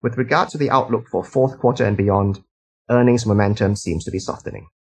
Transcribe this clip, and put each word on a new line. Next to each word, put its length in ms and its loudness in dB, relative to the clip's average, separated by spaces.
With 160 -4
regard 320 0
to 100 -12
the 120 -2
outlook 400 0
for 120 -2
fourth 360 -2
quarter 260 2
and 100 2
beyond, 480 0
earnings 380 4
momentum 500 2
seems 300 -6
to 40 -10
be 80 -6
softening. 500 -10